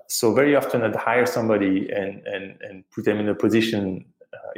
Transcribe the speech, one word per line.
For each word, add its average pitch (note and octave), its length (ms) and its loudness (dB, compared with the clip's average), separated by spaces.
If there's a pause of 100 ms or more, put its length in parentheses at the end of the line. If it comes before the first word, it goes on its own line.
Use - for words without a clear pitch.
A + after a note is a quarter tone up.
so A2+ 240 2
very C#3 240 4
often B2+ 260 0
I'd G#2+ 120 0
hire A#2 300 0
somebody G2+ 640 0
and, G2+ 380 -6
and, F#2+ 340 -8
and F#2+ 300 -16
put - 140 -8
them G#2 120 2
in G#2 120 0
a G2+ 60 0
position. G#2+ 680 0 (300)
Uh, - 240 -16